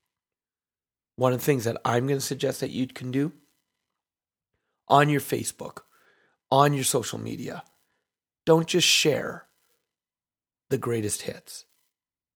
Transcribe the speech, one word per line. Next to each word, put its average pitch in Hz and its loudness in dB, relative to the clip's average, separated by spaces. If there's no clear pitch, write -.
One 127 2
of 123 -2
the - -10
things 135 2
that 117 -4
I'm 120 2
gonna 139 0
suggest 135 -4
that 131 -6
you 127 -4
can 127 -10
do 143 0
on 143 6
your 147 0
Facebook, - -8
on 143 6
your 131 -2
social 113 -4
media, 113 -10
don't 165 4
just 175 2
share - 0
the 135 0
greatest 113 -4
hits. - -14